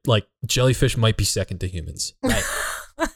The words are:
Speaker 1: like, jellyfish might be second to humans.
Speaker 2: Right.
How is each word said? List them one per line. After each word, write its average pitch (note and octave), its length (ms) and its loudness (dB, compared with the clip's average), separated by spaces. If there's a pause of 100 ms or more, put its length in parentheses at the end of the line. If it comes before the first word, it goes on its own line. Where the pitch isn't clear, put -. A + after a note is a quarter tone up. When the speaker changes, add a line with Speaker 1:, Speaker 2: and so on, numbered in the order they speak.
Speaker 1:
like, G#2+ 220 2 (180)
jellyfish B2+ 500 2
might A2 200 4
be G2+ 80 2
second F#2+ 340 -2
to F#2 80 -4
humans. D#2+ 560 -8
Speaker 2:
Right. - 220 0 (720)